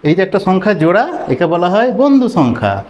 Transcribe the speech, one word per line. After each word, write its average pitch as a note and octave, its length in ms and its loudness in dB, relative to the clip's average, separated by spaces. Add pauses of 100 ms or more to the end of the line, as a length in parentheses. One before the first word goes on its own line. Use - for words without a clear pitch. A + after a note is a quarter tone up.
এই D3+ 100 2
যে F3+ 80 0
একটা F#3+ 160 -2
সংখ্যা F#3 360 0
জোড়া, F3 300 2 (240)
একে - 180 0
বলা F3 220 -2
হয় G#3+ 240 0
বন্ধু C4 360 2
সংখ্যা A2+ 460 0 (160)